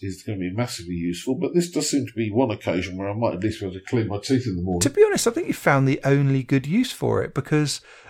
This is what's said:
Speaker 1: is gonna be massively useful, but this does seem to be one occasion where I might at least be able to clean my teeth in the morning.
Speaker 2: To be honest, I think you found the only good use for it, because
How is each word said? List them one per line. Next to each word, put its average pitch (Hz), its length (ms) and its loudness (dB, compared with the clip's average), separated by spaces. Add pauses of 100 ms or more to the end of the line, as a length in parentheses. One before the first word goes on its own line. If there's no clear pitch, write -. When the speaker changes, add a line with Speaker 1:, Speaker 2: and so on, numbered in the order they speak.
Speaker 1:
is 95 180 -8
gonna 104 160 -6
be 92 140 -4
massively 95 420 -6
useful, 87 400 -2
but 170 220 -2
this 175 160 2
does 147 180 -2
seem 135 160 0
to - 80 -12
be 113 160 -2
one 113 220 2
occasion 92 460 -2
where 98 120 -6
I 104 60 -4
might 117 180 0
at 90 60 -6
least 107 220 -2
be 101 40 -6
able 92 140 -6
to - 60 -18
clean 110 220 0
my 101 120 -4
teeth 127 260 0
in 92 120 -2
the 87 40 -2
morning. 90 200 0
Speaker 2:
To 277 100 2
be 415 120 6
honest, 403 220 2
I 233 60 4
think 339 160 -4
you - 80 -2
found 135 320 4
the 135 160 2
only 139 400 4
good 139 240 0
use 240 240 2
for 113 320 0
it, - 100 -6
because 151 480 0 (280)